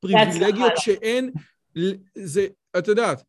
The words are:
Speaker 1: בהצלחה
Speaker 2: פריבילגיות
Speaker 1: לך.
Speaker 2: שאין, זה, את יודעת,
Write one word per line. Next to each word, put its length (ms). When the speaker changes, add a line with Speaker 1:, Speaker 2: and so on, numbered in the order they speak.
Speaker 1:
בהצלחה 280
Speaker 2:
פריבילגיות 460
Speaker 1:
לך. 60
Speaker 2:
שאין, 480
זה, 320
את 100
יודעת, 400